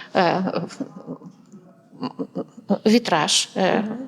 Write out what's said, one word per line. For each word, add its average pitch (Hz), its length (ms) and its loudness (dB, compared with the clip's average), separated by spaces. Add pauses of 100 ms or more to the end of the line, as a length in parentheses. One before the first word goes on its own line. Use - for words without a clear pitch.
(160)
е, 180 280 4 (2500)
вітраж, 208 720 2
е, 190 300 2 (220)